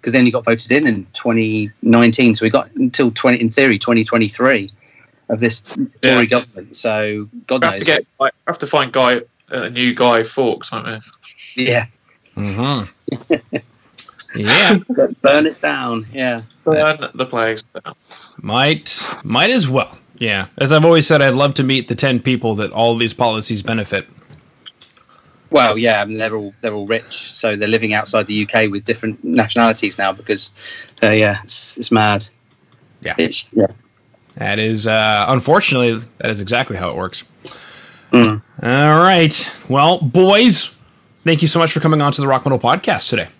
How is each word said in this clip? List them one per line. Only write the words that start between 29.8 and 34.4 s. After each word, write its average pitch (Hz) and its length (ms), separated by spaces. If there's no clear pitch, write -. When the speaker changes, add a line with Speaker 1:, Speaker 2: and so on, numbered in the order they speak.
Speaker 1:
now 98 160
because, 101 400
uh, 113 60
yeah, 107 340
it's, - 360
it's 120 120
mad. 107 380
Speaker 3:
Yeah. - 160
Speaker 1:
It's, - 380
yeah. 101 140
Speaker 3:
That 104 240